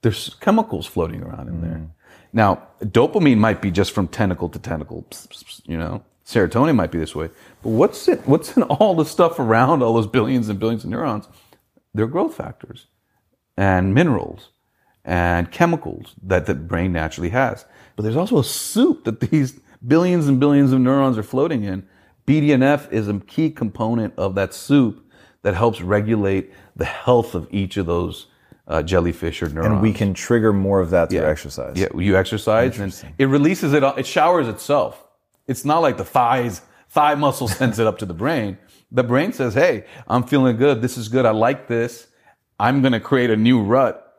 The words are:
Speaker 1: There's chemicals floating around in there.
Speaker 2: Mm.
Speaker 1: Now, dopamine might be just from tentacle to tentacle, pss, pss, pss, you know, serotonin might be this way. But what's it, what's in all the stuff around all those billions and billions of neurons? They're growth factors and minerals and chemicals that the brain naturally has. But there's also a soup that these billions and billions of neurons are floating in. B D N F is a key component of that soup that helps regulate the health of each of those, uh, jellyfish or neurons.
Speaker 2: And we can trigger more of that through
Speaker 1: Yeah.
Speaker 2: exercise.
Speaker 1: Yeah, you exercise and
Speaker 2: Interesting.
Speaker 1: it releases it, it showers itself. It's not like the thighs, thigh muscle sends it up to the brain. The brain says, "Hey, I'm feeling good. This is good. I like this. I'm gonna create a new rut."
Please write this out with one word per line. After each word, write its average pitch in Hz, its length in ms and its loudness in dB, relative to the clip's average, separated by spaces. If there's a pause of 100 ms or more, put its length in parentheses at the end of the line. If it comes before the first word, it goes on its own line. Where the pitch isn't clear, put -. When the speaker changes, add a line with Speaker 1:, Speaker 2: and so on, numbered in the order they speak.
Speaker 1:
There's - 380 -4
chemicals 214 460 0
floating 82 360 -4
around 80 260 -14
in 85 140 -8
there. 82 160 -6
Speaker 2:
Mm. 80 120 -14 (440)
Speaker 1:
Now, 104 340 2 (140)
dopamine 131 560 4
might 107 240 2
be 101 80 -2
just 92 220 0
from 95 160 -2
tentacle 90 420 -2
to - 80 -14
tentacle, - 520 -10
pss, - 160 -20
pss, - 180 -20
pss, - 200 -20
you 82 140 -8
know, 80 260 -8 (200)
serotonin 117 520 2
might 82 160 0
be 82 60 -4
this 78 160 -6
way. 80 140 -6 (340)
But 113 80 -6
what's 127 360 0
it, 339 180 2
what's - 320 0
in 226 60 4
all 190 320 2
the 160 100 0
stuff - 360 0
around 127 420 4
all 117 120 2
those 113 120 2
billions 120 420 0
and 98 120 -6
billions 113 240 -4
of - 60 -8
neurons? 110 360 -6 (680)
They're 107 140 -2
growth 311 300 -4
factors - 500 -14 (680)
and 95 360 2
minerals 127 580 0 (540)
and 87 460 0
chemicals - 720 -4
that 92 240 0
the - 80 -2
brain 85 380 -4
naturally 82 380 -4
has. 117 340 -2 (320)
But 107 80 -6
there's 113 120 -2
also 196 220 0
a 127 60 2
soup - 600 -2
that 113 140 -4
these 139 400 -2 (280)
billions 165 420 2
and 135 100 4
billions 143 340 4
of 131 80 4
neurons 131 380 2
are 104 60 -6
floating 131 400 -2
in. 98 200 -6 (420)
B 156 140 2
D 147 120 4
N 127 100 4
F 143 300 0
is 104 160 -2
a 104 100 -4
key 156 320 -2
component 113 680 -4
of 95 200 -2
that 95 180 -2
soup 131 500 0 (380)
that 98 120 0
helps 110 260 0
regulate 101 720 0 (240)
the - 80 -6
health 120 500 0
of 82 160 -6
each 98 260 -4
of 92 100 -2
those, 85 420 -4 (400)
uh, 78 140 0
jellyfish 85 600 -2
or 82 60 -4
neurons. 82 240 -2
Speaker 2:
And 98 100 0
we 110 100 2
can 98 220 -2
trigger 110 380 2
more 98 280 2
of 82 100 -2
that 85 200 2
through 87 120 0
Speaker 1:
Yeah. 78 40 0
Speaker 2:
exercise. 69 500 -6
Speaker 1:
Yeah, 92 200 0
you 92 200 2
exercise 110 580 0
and 101 100 -8
Speaker 2:
Interesting. - 340 -12
Speaker 1:
it 135 80 4
releases 147 460 2
it, 147 100 4
it 135 240 -2
showers 165 400 2
itself. 113 580 -4 (420)
It's 131 180 -6
not 151 160 2
like 143 160 2
the 120 80 -8
thighs, 120 560 0 (300)
thigh 147 260 2
muscle 135 320 0
sends 110 320 -2
it 113 60 4
up 104 120 0
to 107 80 -6
the 87 80 -10
brain. 107 420 -4 (360)
The 123 100 2
brain 135 300 0
says, 120 220 -4
"Hey, 143 300 2 (220)
I'm 123 160 0
feeling 131 340 2
good. 131 240 2
This 123 160 -4
is 110 120 -10
good. 123 180 0
I 113 60 6
like 117 340 0
this. 117 400 -6 (540)
I'm 127 220 4
gonna 123 180 2
create 123 300 2
a 107 60 4
new 117 240 4
rut." 117 460 0 (120)